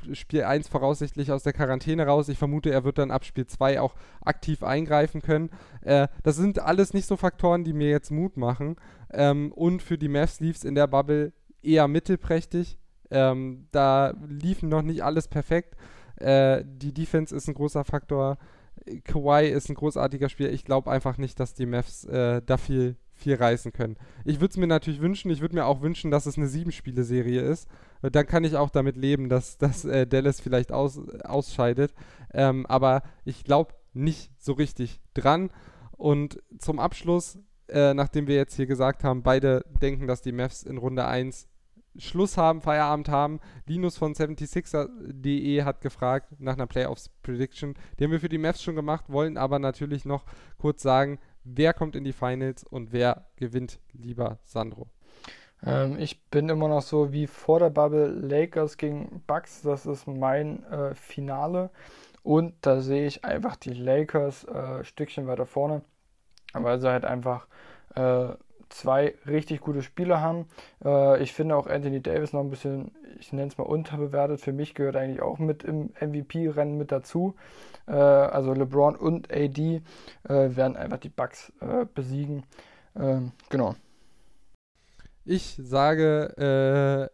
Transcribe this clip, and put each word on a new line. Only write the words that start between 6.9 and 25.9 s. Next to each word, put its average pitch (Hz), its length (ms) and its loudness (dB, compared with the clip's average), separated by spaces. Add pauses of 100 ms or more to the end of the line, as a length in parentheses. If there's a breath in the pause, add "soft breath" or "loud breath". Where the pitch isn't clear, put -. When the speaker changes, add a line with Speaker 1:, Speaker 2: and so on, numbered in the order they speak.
Speaker 1:
nicht 196 140 0
so 196 100 0
Faktoren, 175 480 2
die 165 80 -2
mir 147 160 0
jetzt 147 220 0
Mut 165 260 -2
machen. 135 400 -2 (340 loud breath)
Ähm, 143 420 2
und 175 280 2
für - 160 -2
die 147 120 -2
Mavs 143 320 0
lief's 160 220 -2
in 135 120 -4
der 143 140 6
Bubble 147 440 2 (300)
eher 156 260 6
mittelprächtig. 170 880 0 (340)
Ähm, 131 640 2
da 139 400 4 (160)
liefen 156 400 -2
noch 156 140 4
nicht 160 200 -2
alles 156 240 0
perfekt. - 480 0 (420 loud breath)
Äh, 135 500 4
die 139 260 -8
Defense 160 420 0
ist 143 140 -6
ein 147 60 -4
großer 147 300 -2
Faktor. 139 520 -2 (680 soft breath)
Kawhi 147 440 4
ist 139 200 -2
ein 147 60 -6
großartiger 139 540 -2
Spieler. 139 220 -2
Ich 139 140 -6
glaub 135 220 0
einfach 131 320 -2
nicht, 135 220 -6
dass 127 120 -4
die 123 140 -4
Mavs, 120 380 -4
äh, 120 420 0
da 131 100 4
viel, 127 400 0 (160)
viel 139 220 0
reißen 120 380 2
können. 113 240 -4 (280 loud breath)
Ich 147 160 0
würd's 190 160 2
mir 180 120 2
natürlich 156 340 0
wünschen. 190 280 -2
Ich 147 120 -2
würd 165 100 -2
mir 156 140 0
auch 135 160 2
wünschen, 160 300 -2